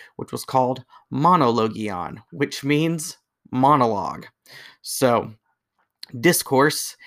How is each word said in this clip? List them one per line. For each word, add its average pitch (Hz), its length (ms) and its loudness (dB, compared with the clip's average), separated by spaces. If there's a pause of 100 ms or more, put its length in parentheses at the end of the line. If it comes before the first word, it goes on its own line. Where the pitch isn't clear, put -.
(160)
which - 160 -12
was - 120 -8
called 127 400 0 (280)
monologion, 113 1080 0 (120)
which 139 320 -6
means 156 540 -2 (340)
monologue. 123 760 2 (560)
So, 120 500 0 (840)
discourse 143 800 2 (100)